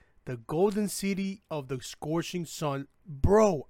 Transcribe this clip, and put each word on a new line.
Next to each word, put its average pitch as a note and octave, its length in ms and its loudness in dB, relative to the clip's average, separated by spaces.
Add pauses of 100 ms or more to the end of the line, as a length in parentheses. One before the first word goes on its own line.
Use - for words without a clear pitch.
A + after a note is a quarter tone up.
(260)
the B2+ 120 -8
Golden G3 500 0
City G3 600 -4
of C#3+ 180 -6
the C3 140 -6
Scorching E3 640 -6
Sun. C#3 420 -4 (180)
Bro, F#3 640 4